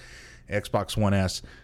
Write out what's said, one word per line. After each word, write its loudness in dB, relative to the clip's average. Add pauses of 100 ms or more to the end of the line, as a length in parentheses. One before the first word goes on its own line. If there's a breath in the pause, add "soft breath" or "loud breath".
(500 loud breath)
Xbox -2
One 4
S. 2 (220 loud breath)